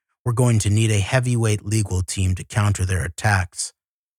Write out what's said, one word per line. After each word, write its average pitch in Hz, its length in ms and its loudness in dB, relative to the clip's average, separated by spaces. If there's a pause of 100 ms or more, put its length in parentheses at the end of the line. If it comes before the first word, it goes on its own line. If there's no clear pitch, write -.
(240)
we're 120 100 -2
going 120 260 2
to 104 100 0
need 110 220 2
a 104 80 2
heavyweight 113 680 0
legal 101 380 -2
team 92 320 -2
to 87 80 -8
counter 101 420 0
their 87 180 -2
attacks. 92 680 -2 (460)